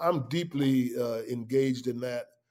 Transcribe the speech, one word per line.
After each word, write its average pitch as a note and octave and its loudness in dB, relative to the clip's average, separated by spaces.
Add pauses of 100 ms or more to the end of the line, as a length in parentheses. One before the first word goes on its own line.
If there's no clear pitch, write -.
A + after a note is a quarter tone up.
I'm D#3+ 0
deeply, C3+ 2
uh, A#2 -2
engaged B2 0
in A#2+ -2
that. B2 -6 (240)